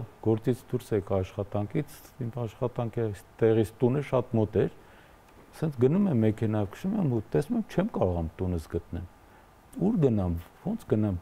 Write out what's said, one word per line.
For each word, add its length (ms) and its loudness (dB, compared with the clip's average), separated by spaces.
գործից 460 0
դուրս 260 -6
եկա 260 0
աշխատանքից, 800 -4
իմ 200 -8
աշխատանքի 680 -4
տեղից 400 4
տունը 300 2
շատ 320 0
մոտ 260 2
էր։ 80 4
Սենց 280 -4
գնում 260 4
եմ 140 2
մեքենայով, 480 2
քշում 260 -6
եմ 140 0
ու 160 0
տեսնում 320 -2
եմ, 100 -2
չեմ 240 0
կարող 300 0
ամ 120 -2
տունս 360 -4
գտնեմ։ 400 -8
Ուր 220 0
գնամ, 400 2
ոնց 280 -6
գնամ, 380 0